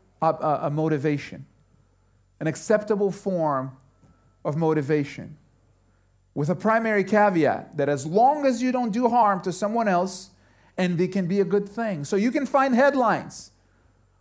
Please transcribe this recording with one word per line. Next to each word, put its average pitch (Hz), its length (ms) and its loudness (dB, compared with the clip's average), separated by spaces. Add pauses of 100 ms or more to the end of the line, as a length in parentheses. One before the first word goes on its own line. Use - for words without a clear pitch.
(220)
uh, 160 80 2
uh, 151 340 0
a 165 60 -4
motivation, 147 760 -4 (920)
an 156 80 -4
acceptable 208 640 0
form 151 640 -4 (720)
of 151 100 -2
motivation, 151 800 -2 (1000)
with 143 140 -2
a 180 60 0
primary 220 480 2
caveat 196 720 2
that 143 140 0
as 143 160 -2
long 254 400 2
as 247 160 0
you 254 100 0
don't 247 200 -2
do 233 180 0
harm 208 320 2
to 190 100 -4
someone 214 360 -2
else, 190 420 0 (480)
envy 180 300 0
can 190 200 -2
be 196 140 2
a 190 40 0
good 202 220 0
thing. 202 380 -6
So 208 100 -2
you 214 160 2
can 285 140 -2
find 269 280 2
headlines 240 800 2 (680)